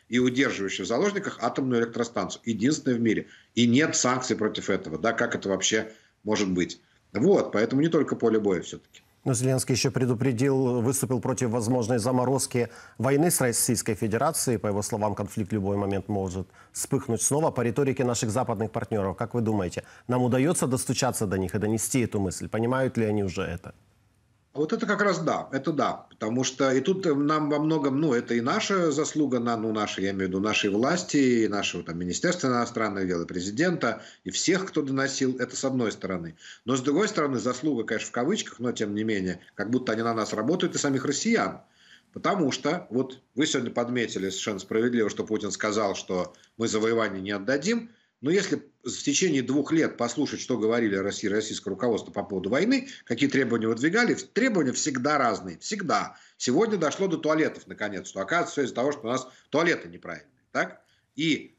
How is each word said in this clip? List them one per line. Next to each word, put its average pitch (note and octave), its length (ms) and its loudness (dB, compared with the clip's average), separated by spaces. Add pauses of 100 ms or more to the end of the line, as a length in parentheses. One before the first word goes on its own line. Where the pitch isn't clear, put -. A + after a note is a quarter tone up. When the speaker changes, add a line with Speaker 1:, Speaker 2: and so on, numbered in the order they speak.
Speaker 1:
и A#2+ 100 2
удерживающая A2+ 640 0
в F2 60 -4
заложниках F3+ 520 0
атомную B2 420 2
электростанцию. A#2 600 -4
Единственная A#2+ 540 0
в A2+ 40 -2
мире. G2+ 260 2 (260)
И A#2 120 4
нет C#3+ 300 4
санкций B2+ 400 0
против - 340 -2
этого. F#2 280 -2
Да, A2+ 160 0
как A#2 220 0
это G2 120 -6
вообще G#2 460 0 (320)
может G2+ 260 2
быть? F2 300 -2 (320)
Вот, C#3 400 4
поэтому A#2 280 2
не E3 60 4
только D3+ 300 2
поле A2 240 4
боя F#2+ 200 2
всё-таки. - 380 -16 (240)
Speaker 2:
Но C3+ 100 2
Зеленский B2+ 400 2
ещё B2+ 160 2
предупредил, B2+ 920 2
выступил B2+ 380 0
против B2+ 300 -2
возможной A#2+ 480 0
заморозки B2 720 2 (300)
войны C#3+ 320 4
с - 100 0
Российской A#2 540 2
Федерацией. A#2 640 0
По G#2+ 80 -2
его G2+ 160 0
словам, G#2 320 -2
конфликт G#2 340 -4
в A2 60 -2
любой G2+ 220 0
момент G2 320 -2
может F#2+ 380 -2 (240)
вспыхнуть - 520 -2
снова. D3 260 2
По B2 120 -2
риторике B2+ 420 0
наших A#2+ 260 0
западных A2 420 -2
партнёров, G#2 460 -2
как - 160 -6
вы B2 80 0
думаете, G#2 420 -2 (240)
нам B2+ 140 2
удаётся C3 460 2
достучаться A#2+ 580 0
до F#2+ 140 0
них F#2 160 -2
и - 20 -2
донести A2 440 0
эту G#2+ 180 0
мысль? F#2+ 280 -2
Понимают B2 500 0
ли A2+ 80 2
они G#2 180 0
уже F#2 180 -4
это? E2+ 320 -8 (800)
Speaker 1:
Вот D3+ 180 -2
это A3+ 140 -2
как G3+ 160 0
раз F#3+ 180 2
да, C3 320 -2
это C3+ 220 -2
да, A#2 360 -2
потому A#2+ 360 -2
что C3+ 260 0
и - 80 4
тут F#3 260 0
нам D3 440 2
во D3 100 2
многом, D3 400 2
ну, D3+ 140 2
это A#2+ 220 0
и A#2 60 2
наша F3 480 2
заслуга, C#3 500 0
на-, A#2 180 0
ну, A2 160 -2
наша, G#2 280 -2
я G2 100 2
имею F#2+ 160 0
в - 20 -4
виду, F#2+ 100 0
нашей G#2 300 0
власти, B2+ 720 2
и G#2 60 4
нашего G2 340 -2
там E2+ 160 -8
Министерства C3 480 -2
иностранных A2 580 0
дел, F2 160 0
и E2 40 -4
президента, A2 760 -2 (220)
и - 80 -6
всех, F#3 340 2
кто - 160 -2
доносил, C3+ 580 0
это B2 180 -6
с - 80 -2
одной B2+ 260 0
стороны. E2+ 460 -6 (260)
Но C3 140 0
с B2+ 40 -2
другой D3+ 280 2
стороны, D3 280 0
заслуга, B2 460 -2
конечно, A2 240 -4
в - 60 -16
кавычках, D3+ 460 -2
но B2 120 -2
тем G#2 240 -4
не G#2+ 80 -2
менее, F#2+ 380 -2 (140)
как G2+ 140 -4
будто B2 220 0
они A2+ 120 0
на A#2 100 0
нас A2 180 -2
работают, D3+ 440 -2
и - 20 -4
самих C3+ 260 0
россиян. C#3+ 560 0 (540)
Потому E3 400 0
что, E3+ 360 -2
вот B2+ 300 -2 (160)
вы D3+ 120 2
сегодня B2 240 -2
подметили A#2 580 -2
совершенно F#2+ 300 -4
справедливо, A2+ 500 2
что G2 160 -4
Путин G2+ 260 -2
сказал, G#2 440 0
что F2+ 380 -4 (240)
мы A2+ 120 0
завоевание G#2+ 520 0
не G2+ 100 -4
отдадим, C#3 580 -2 (320)
но C3+ 100 0
если F#3+ 320 0 (200)
в - 200 -8
течение C#3+ 400 2
двух C#3+ 280 0
лет D#3 260 2
послушать, A#2+ 420 -2
что B2 180 -2
говорили A2 380 2
Россия, G2 340 -2
российское G2+ 400 -2
руководство G2+ 420 -2
по G2 120 -4
поводу F#2+ 260 -4
войны, A3+ 380 2 (160)
какие B2+ 260 0
требования A#2 380 2
выдвигали, E3 460 2
в-, - 100 -4
требования G3 480 2
всегда C#3+ 460 -2
разные, F#2 420 -2
всегда. A#2+ 560 -4 (220)
Сегодня G3+ 400 2
дошло E3 300 0
до E3 100 -2
туалетов, D3+ 500 0
наконец-то. F#2+ 540 -6
Оказывается, D#3+ 320 -2
всё C#3+ 100 0
из-за A2 120 -4
того, C3+ 180 0
что C#3+ 100 -10
у A2 80 -6
нас C3 160 -4 (220)
туалеты C#3 400 0
неправильные, E2+ 420 -14 (200)
так? E3+ 300 -4 (340)
И D3 440 -2